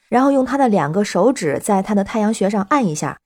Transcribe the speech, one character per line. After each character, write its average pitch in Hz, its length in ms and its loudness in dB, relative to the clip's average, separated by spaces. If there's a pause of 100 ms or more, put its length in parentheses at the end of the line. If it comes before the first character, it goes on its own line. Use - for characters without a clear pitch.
然 240 140 2
后 277 80 4
用 269 140 2
她 254 120 -4
的 269 120 2
两 160 240 0
个 196 100 0
手 208 300 2
指 139 280 -4
在 190 220 0
她 202 100 -8
的 202 120 2
太 220 160 -4
阳 214 120 0
穴 202 160 0
上 202 220 -2
按 277 160 2
一 160 80 -2
下， 143 320 -6